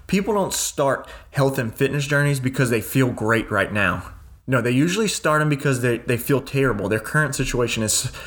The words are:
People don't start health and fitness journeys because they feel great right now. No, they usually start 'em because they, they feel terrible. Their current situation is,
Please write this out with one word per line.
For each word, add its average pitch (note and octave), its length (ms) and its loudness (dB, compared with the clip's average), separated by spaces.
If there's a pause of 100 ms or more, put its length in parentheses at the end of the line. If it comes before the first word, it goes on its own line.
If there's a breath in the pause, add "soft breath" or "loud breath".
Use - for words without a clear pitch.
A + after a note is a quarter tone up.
People G3+ 280 0
don't F#3+ 200 0
start - 540 -2 (220 loud breath)
health C3+ 280 0
and A2+ 160 -4
fitness C#3 320 0
journeys C#3+ 320 2
because C3 320 0
they A#2 100 2
feel B2+ 300 0
great A2 400 0
right G2 220 0
now. F#2 400 0 (320)
No, B2+ 160 2
they A#2+ 120 0
usually F3 340 2
start D3+ 340 0
'em D3+ 80 2
because C#3 340 0
they, A#2+ 160 2
they B2 180 -2
feel C3 240 0
terrible. A#2 480 0
Their G#2+ 100 0
current D3 380 0
situation A#2+ 480 0
is, G#2+ 260 -2 (160 loud breath)